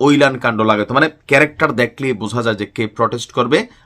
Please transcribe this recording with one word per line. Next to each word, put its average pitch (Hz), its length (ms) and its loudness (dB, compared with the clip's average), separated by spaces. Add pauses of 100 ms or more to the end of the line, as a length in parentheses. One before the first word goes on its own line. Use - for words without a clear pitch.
ওইলান 143 380 4
কাণ্ড 110 220 -2
লাগাতো, 107 340 0
মানে 156 160 2 (160)
ক্যারেক্টার 147 460 0
দেখলেই 123 400 -4
বোঝা 110 300 -6
যায় 113 140 -2
যে 101 100 -6
কে 113 200 -6
প্রটেস্ট 117 460 -4
করবে 139 340 0 (200)